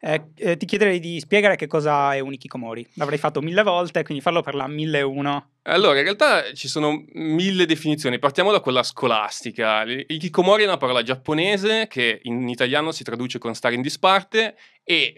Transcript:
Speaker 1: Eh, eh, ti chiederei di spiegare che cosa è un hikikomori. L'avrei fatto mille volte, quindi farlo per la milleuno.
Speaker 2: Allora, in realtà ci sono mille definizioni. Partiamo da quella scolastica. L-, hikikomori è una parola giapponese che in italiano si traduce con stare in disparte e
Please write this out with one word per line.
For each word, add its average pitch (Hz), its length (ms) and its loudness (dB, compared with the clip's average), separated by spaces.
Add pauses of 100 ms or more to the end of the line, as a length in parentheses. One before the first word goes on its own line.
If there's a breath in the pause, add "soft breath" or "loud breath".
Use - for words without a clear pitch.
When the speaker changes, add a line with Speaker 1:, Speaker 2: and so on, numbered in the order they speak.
Speaker 1:
Eh, 160 520 -4
eh, 170 40 0
ti 170 80 -6
chiederei 196 340 2
di 170 220 -8
spiegare 202 360 4
che 156 100 -6
cosa 143 480 2
è 139 60 -2
un 135 120 -8
hikikomori. 117 640 -12
L'avrei 147 240 -4
fatto 151 240 -2
mille 175 200 2
volte, 175 400 0
quindi 147 200 -8
farlo 170 180 0
per 139 140 -6
la 139 120 -4
milleuno. 143 840 -2 (140)
Speaker 2:
Allora, 165 340 4
in 139 60 2
realtà 196 500 2
ci 139 140 -10
sono 151 440 -2
mille 175 540 0
definizioni. 151 520 -2
Partiamo 180 320 2
da 196 100 4
quella 127 220 2
scolastica. 110 1000 -2
L-, 120 220 -8
hikikomori 175 560 2
è 208 40 4
una 185 120 0
parola 123 240 0
giapponese 190 840 0
che 120 360 0
in 123 260 -4
italiano 131 420 0
si 160 140 -8
traduce 120 340 -6
con 113 160 -6
stare 120 200 0
in 123 80 -2
disparte 190 760 0 (260 soft breath)
e 147 360 0